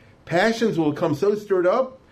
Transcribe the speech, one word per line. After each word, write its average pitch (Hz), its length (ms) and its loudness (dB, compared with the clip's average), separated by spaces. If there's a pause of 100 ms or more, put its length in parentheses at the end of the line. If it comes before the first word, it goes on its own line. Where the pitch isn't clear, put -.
(240)
Passions 202 540 0
will 151 140 2
become 165 220 -2
so 208 200 0
stirred 185 320 0
up - 320 0 (140)